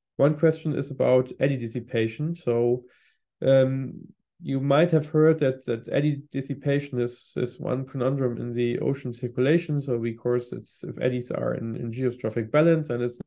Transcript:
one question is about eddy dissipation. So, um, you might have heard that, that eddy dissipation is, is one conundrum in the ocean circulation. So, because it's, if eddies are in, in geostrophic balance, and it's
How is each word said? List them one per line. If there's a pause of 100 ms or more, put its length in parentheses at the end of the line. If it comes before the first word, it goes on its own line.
(260)
one
question
is
about
eddy
dissipation.
So, (680)
um, (680)
you
might
have
heard
that,
that
eddy
dissipation
is,
is
one
conundrum
in
the
ocean
circulation.
So,
because
it's,
if
eddies
are
in,
in
geostrophic
balance,
and
it's